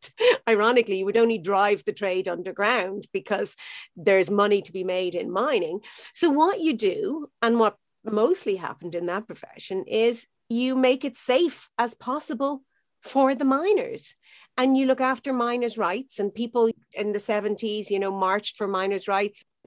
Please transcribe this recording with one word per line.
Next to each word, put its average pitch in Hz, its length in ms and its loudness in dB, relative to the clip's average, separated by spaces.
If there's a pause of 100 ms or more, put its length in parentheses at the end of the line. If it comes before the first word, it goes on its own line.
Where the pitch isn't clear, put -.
<laughs> - 440 2
Ironically, 220 480 4
you 190 80 -2
would 202 120 0
only 233 200 4
drive 196 480 0
the 202 80 -4
trade 185 340 -2
underground 190 840 -2
because 196 420 -4 (400)
there's 185 360 4
money 202 320 4
to - 100 -16
be 185 100 -8
made 180 300 -2
in 180 180 -4
mining. 196 500 -2 (340)
So 339 140 2
what 330 320 2
you 311 140 0
do, 208 520 -2 (140)
and 233 180 2
what 214 180 4 (260)
mostly 220 520 0
happened 170 400 -10
in 175 100 -4
that 185 220 -6
profession, - 580 -10
is 233 400 0 (240)
you 254 260 0
make 262 300 2
it 247 100 -6
safe - 600 0
as 233 160 -2
possible 277 720 -6 (400)
for 269 320 2
the 277 100 -2
miners. 302 720 0 (420)
And 262 180 4
you 269 120 2
look 262 120 2
after 262 320 0
miners' 240 460 -2
rights, 214 400 -4
and 208 160 -2
people 233 380 2 (200)
in 208 220 -4
the 208 60 -2
seventies, 208 720 -4
you 196 80 0
know, 196 120 -2
marched 190 460 -2
for 208 100 -4
miners' 196 400 -2
rights 202 380 -2 (220)